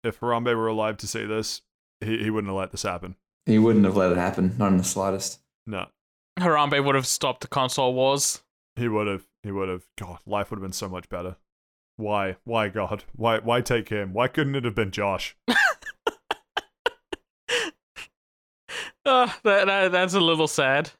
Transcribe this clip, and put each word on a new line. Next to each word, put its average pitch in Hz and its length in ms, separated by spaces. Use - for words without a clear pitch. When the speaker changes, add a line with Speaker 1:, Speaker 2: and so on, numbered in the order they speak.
Speaker 1:
if 113 160
Harambe 120 340
were 113 140
alive 110 300
to - 80
see 110 180
this, 110 380
he, 110 240
he 110 60
wouldn't 107 200
have 95 80
let 95 140
this - 100
happen. 92 340
Speaker 2:
He 107 120
wouldn't 107 280
have 95 100
let 92 160
it 87 60
happen, 92 400
not 107 100
in 95 80
the 92 80
slightest. 95 560
Speaker 1:
No. 98 200
Speaker 3:
Harambe 147 460
would 139 100
have 135 120
stopped - 340
the - 80
console 127 460
wars. 135 480
Speaker 1:
He 120 120
would 107 180
have. 98 180
He 104 80
would 95 200
have. 92 140
God, 87 280
life 101 240
would 107 80
have 95 40
been 92 100
so 98 160
much 92 200
better. 90 280
Why? 101 460
Why, 113 240
God? 101 360
Why, 110 240
why 117 240
take 117 260
him? 101 240
Why 120 160
couldn't 139 260
it 135 100
have 113 100
been 104 160
Josh? 101 460
<laughs> 247 60
Speaker 3:
Uh, 254 260
that, 202 220
that, 196 260
that's 180 220
a 196 60
little 160 280
sad. 143 500